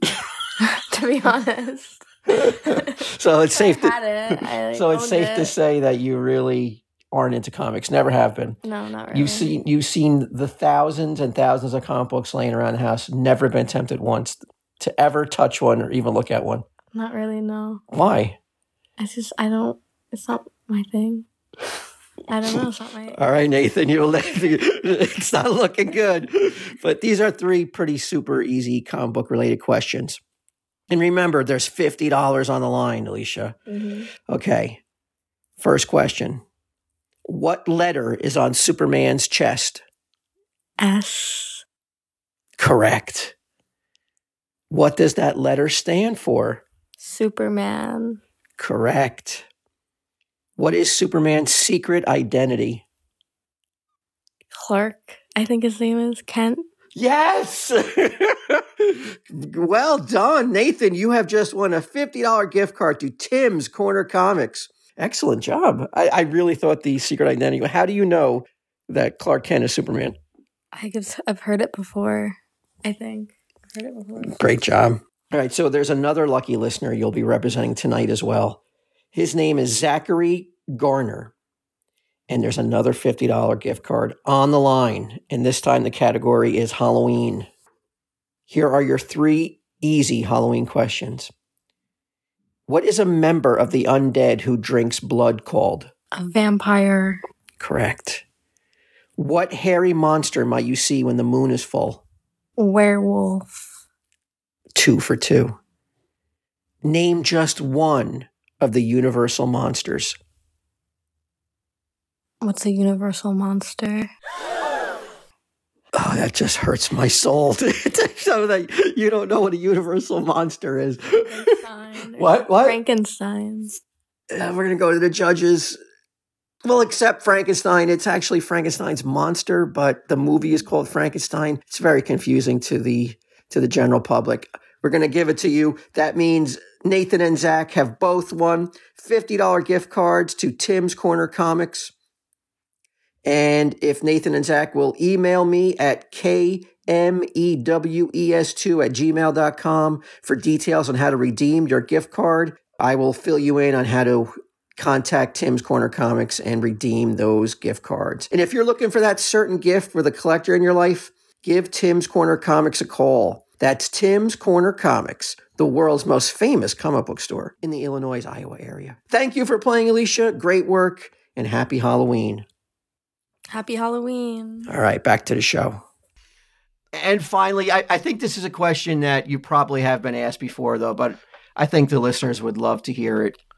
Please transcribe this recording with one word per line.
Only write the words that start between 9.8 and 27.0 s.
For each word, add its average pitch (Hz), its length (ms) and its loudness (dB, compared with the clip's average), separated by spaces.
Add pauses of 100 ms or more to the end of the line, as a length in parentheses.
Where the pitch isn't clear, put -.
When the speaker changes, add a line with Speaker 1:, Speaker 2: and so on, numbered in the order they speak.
Speaker 2:
seen 147 440 2
the 135 160 -6
thousands 151 720 0
and 123 140 -4
thousands 127 400 0
of 131 100 -4
comic 127 260 -4
books 127 240 -4
laying 123 200 -2
around 117 200 -2
the 120 60 -4
house, 117 280 -2
never 127 400 2
been 120 180 0
tempted - 340 -6
once 113 360 -2 (440)
to - 200 -4
ever 147 240 2
touch - 380 0
one 117 200 4
or - 80 -6
even 117 220 -2
look 113 180 -2
at 120 140 -2
one. 117 200 -6 (300)
Speaker 1:
Not 226 200 -8
really, 220 260 -6
no. 214 460 -8
Speaker 2:
Why? 151 520 0 (600)
Speaker 1:
It's 208 160 -8
just, 226 240 -10
I 214 100 -2
don't, 226 300 -4 (340)
it's - 160 -14
not 240 160 -6 (240)
my 208 140 -2 (100)
thing. 226 320 -4 (1040)
I 220 120 -2
don't 220 160 -4
know, 247 140 -2
something. 220 460 -16
Speaker 2:
All 135 140 2
right, 147 180 2
Nathan, 143 400 2
you'll, 151 260 4
<laughs> - 20 2
it's 185 1160 0
not - 200 2
looking 202 380 0
good. 196 380 0 (540)
But 160 180 0